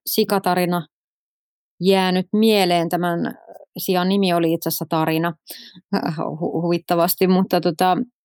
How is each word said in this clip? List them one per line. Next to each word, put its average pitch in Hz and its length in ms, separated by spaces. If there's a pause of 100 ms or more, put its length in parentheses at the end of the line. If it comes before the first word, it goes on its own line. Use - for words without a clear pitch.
sikatarina 180 800 (920)
jäänyt 185 540
mieleen. 190 560
Tämän 170 440 (440)
sian 180 320
nimi 196 240
oli 170 200
itse 165 160
asiassa 160 200
Tarina, 165 440 (840)
hu-, 160 440
huvittavasti, 170 680
mutta 185 340
tota, 180 360 (280)